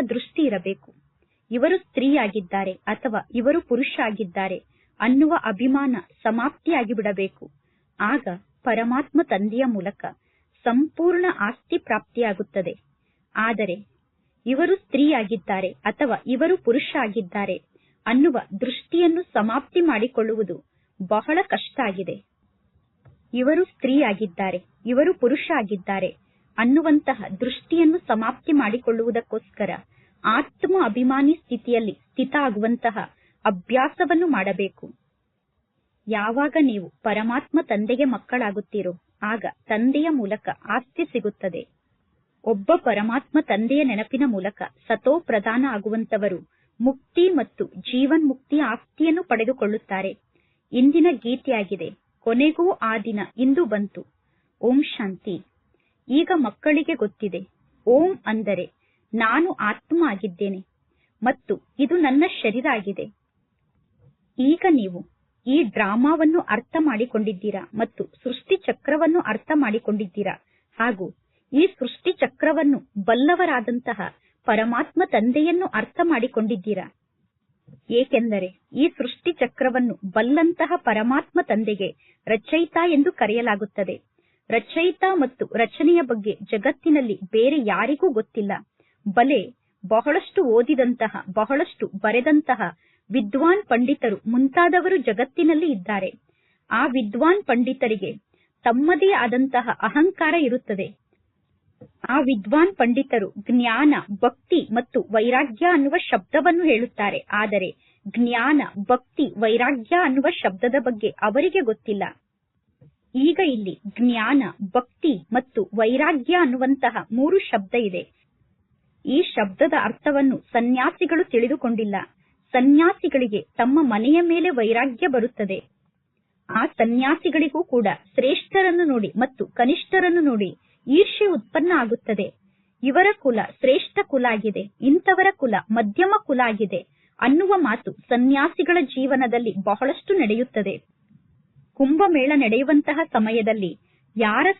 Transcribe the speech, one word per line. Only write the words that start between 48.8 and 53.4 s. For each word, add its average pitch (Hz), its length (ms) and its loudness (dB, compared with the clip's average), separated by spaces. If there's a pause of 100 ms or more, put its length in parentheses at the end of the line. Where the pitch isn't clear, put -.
ಪಡೆದುಕೊಳ್ಳುತ್ತಾರೆ. 214 880 -4 (640)
ಇಂದಿನ 285 440 4
ಗೀತೆಯಾಗಿದೆ, 214 720 -4 (380)
ಕೊನೆಗೂ 302 400 2 (160)
ಆ 220 160 -2
ದಿನ 208 220 -6 (160)
ಇಂದು 269 280 2